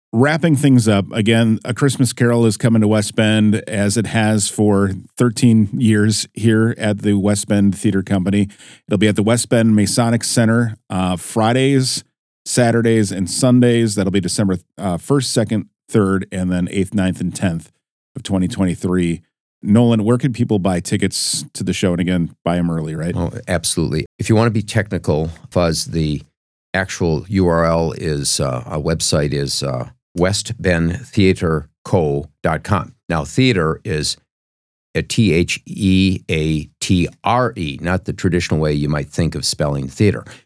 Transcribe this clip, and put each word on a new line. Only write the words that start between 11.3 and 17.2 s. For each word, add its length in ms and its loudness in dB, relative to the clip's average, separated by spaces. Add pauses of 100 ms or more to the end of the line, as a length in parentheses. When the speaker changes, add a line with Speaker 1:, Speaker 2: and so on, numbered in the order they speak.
Speaker 1:
Saturdays, 680 2
and 180 -4
Sundays. 680 4
That'll 160 0
be 100 0
December, 360 -2 (200)
uh, 200 -4
first, 340 -2
second, 380 -2 (180)
third, 440 0
and 200 -2
then 200 -2
eighth, 220 -4
ninth, 280 -2